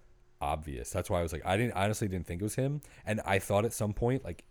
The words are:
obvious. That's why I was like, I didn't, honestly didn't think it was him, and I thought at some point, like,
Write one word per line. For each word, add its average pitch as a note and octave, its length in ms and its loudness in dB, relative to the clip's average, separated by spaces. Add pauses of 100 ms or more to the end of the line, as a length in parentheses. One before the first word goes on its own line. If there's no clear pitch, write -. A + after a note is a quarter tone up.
(400)
obvious. D2 500 -2
That's F2+ 180 -2
why F2+ 120 2
I - 20 2
was E2+ 100 -2
like, E2 140 -6
I F#2+ 100 4
didn't, A#2 160 2
honestly G#2 360 0
didn't F#2 180 -2
think F2 160 -4
it - 20 0
was G#2+ 120 -2
him, C#3 260 -2 (240)
and A2 180 -2
I G2 140 4
thought G#2 260 2
at A#2 80 0
some G#2+ 220 0
point, B2+ 300 2
like, F2 260 -8